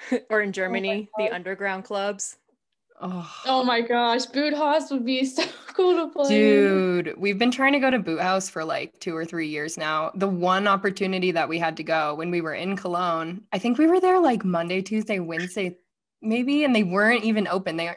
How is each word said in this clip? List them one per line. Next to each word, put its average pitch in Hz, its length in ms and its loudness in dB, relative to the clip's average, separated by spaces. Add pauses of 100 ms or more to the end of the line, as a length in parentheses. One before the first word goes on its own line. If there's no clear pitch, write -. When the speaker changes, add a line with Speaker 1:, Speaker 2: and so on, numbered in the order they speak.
(120)
Speaker 1:
<laughs> - 180 -4
Or 214 120 4
in 202 100 -2 (160)
Speaker 2:
Oh 190 180 -2
my 190 100 -2
Speaker 1:
Germany, 208 220 -8
the 214 120 0
Speaker 2:
God. - 60 -4
Speaker 1:
underground 190 500 -6
clubs. 202 520 -6 (640)
Speaker 3:
Oh. 180 300 -8 (120)
Speaker 2:
Oh 262 200 2
my 240 180 2
gosh, 233 440 2
Boot 294 280 0
House 302 380 0
would 254 140 -2
be 262 200 0
<laughs> - 0 -
so 262 180 -2 (240)
cool 349 400 2
to 285 60 -12
play. 277 160 0
Speaker 3:
Dude, 196 880 4
we've 196 200 -2
been 240 140 2
trying 269 220 2
to 285 60 2
go 262 120 2
to 247 80 2
Boot 165 200 -4
House 190 300 0
for, 160 160 -6
like, 139 340 -6
two 165 160 -6
or 165 100 -6
three 165 220 -6
years 151 300 -8
now. 156 380 -2
The 196 120 0
one 185 400 2
opportunity 190 640 2
that 160 160 0
we 165 120 -4
had 165 180 -2
to 160 60 -8
go 151 320 0
when 170 160 -4
we 175 100 0
were 160 140 -6
in 190 200 -4
Cologne, 175 760 -4
I 196 80 -4
think 240 180 0
we 302 80 4
were 349 140 4
there, 370 200 4
like, 262 240 2
Monday, 180 380 -2
Tuesday, 208 380 -4
Wednesday, 180 580 -6 (460)
maybe, 247 400 0
and 262 120 2
they 214 80 4
weren't 208 420 4
even 214 220 0
open. 175 300 -4
They 170 200 -6